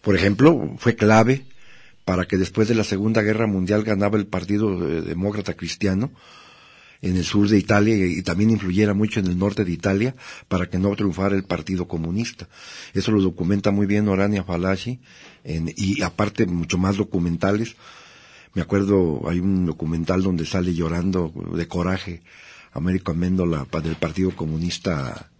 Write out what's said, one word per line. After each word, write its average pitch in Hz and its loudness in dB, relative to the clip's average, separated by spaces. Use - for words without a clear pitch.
Por 101 2
ejemplo, 104 4
fue - 2
clave 110 6
para 92 0
que 98 -2
después 95 2
de 117 2
la 110 2
Segunda 107 0
Guerra 107 0
Mundial 101 2
ganaba 104 2
el 98 -2
Partido, 95 -2
eh, 82 -2
Demócrata 92 -4
Cristiano 98 -2
en 92 0
el 85 0
sur 101 2
de 107 6
Italia 104 4
y, 90 0
y 92 -6
también 95 2
influyera 101 2
mucho 107 0
en 95 -2
el 90 0
norte 101 0
de 87 -4
Italia 101 -2
para 90 -2
que 92 -4
no 101 2
triunfara 98 0
el 95 -2
Partido 87 -4
Comunista. 90 -6
Eso 101 0
lo 101 6
documenta 95 0
muy 101 2
bien 104 2
Orania 98 2
Falaschi, 95 -2
en, 82 -4
y 95 0
aparte 104 0
mucho 87 -2
más 95 2
documentales. 95 -2
Me 90 -2
acuerdo, 95 2
hay 87 0
un 92 0
documental 82 -2
donde 87 0
sale 90 -2
llorando 85 -2
de 82 -4
coraje 90 -4
Américo 90 -2
Amendola 87 0
pa-, 80 -4
del 80 -4
Partido 90 -2
Comunista 80 -6